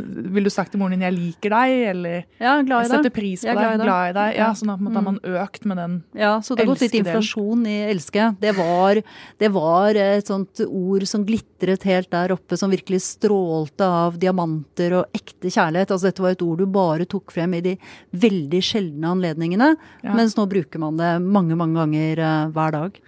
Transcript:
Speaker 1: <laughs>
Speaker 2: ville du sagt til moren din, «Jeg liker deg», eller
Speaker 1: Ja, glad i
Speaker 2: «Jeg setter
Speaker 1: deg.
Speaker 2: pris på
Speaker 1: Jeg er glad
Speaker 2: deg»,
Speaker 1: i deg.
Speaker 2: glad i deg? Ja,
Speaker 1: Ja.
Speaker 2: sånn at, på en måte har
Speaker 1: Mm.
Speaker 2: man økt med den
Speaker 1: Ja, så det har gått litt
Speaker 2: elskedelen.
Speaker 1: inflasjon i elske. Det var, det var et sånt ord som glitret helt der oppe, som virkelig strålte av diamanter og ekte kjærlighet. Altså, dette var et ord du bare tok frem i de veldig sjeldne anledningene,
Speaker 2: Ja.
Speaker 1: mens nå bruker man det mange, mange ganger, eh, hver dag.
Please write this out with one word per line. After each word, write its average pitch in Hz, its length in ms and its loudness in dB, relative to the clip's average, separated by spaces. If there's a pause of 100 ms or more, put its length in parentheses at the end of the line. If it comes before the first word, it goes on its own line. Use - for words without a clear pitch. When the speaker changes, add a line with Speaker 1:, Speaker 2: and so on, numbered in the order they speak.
Speaker 1:
<laughs> 190 300 -10
Speaker 2:
ville 202 100 2
du 202 80 2
sagt 185 200 -4
til 202 80 -2
moren 190 120 0
din, 185 160 0
«Jeg 185 80 0
liker 175 320 -4
deg», 247 400 2
eller 175 360 -6 (140)
Speaker 1:
Ja, 269 220 2
glad 262 220 2
i - 20 0
Speaker 2:
«Jeg 233 60 -2
setter 285 180 4
Speaker 1:
deg. - 60 -10
Speaker 2:
pris 196 260 -4
på 220 80 -6
Speaker 1:
Jeg 233 80 0
er 202 40 2
glad 226 100 2
Speaker 2:
deg», - 20 0
Speaker 1:
i 214 60 0
deg. 220 100 0
Speaker 2:
glad 180 200 2
i 180 100 -4
deg? 214 180 0
Ja, 214 80 2
Speaker 1:
Ja. 220 80 2
Speaker 2:
sånn 214 220 -4
at, 180 40 -6
på 202 60 -4
en - 0 -
måte 220 140 -2
har 208 40 2
Speaker 1:
Mm. 190 60 -2 (160)
Speaker 2:
man 180 220 -4
økt - 180 -12
med 190 140 -2
den 175 260 -6 (100)
Speaker 1:
Ja, 208 260 2
så 247 160 -6
det 226 100 2
har 254 80 2
gått - 80 -2
litt 233 100 0
Speaker 2:
elskedelen. 190 240 0
Speaker 1:
inflasjon 220 500 -2
i 208 100 -2 (180)
elske. 202 320 0 (140)
Det 208 160 2
var, 185 440 4 (380)
det 208 140 4
var 175 440 4
et 202 300 2
sånt 196 420 -4
ord 190 400 0
som 208 160 -2
glitret 190 600 -2
helt 185 260 0
der 180 260 0
oppe, 175 220 -4
som 196 120 0
virkelig 185 300 -2
strålte 180 880 -2
av 170 300 0
diamanter 175 800 -2
og - 160 0
ekte - 340 -8
kjærlighet. 180 400 0
Altså, 185 140 -2 (100)
dette - 80 -6
var 185 100 2
et 180 120 -2
ord 170 160 -2
du 190 80 0
bare 175 400 0
tok - 260 -8
frem 175 220 -2
i 170 60 -4
de 185 180 -2 (360)
veldig 180 460 2
sjeldne 165 560 -4
anledningene, 180 600 2 (280)
Speaker 2:
Ja. 202 100 -4
Speaker 1:
mens 226 220 2
nå 208 120 2
bruker 185 300 -2
man 156 180 -4
det 170 260 0
mange, 180 340 2
mange 165 180 0
ganger, 156 460 0
eh, 156 320 0
hver 156 200 0
dag. 160 360 -6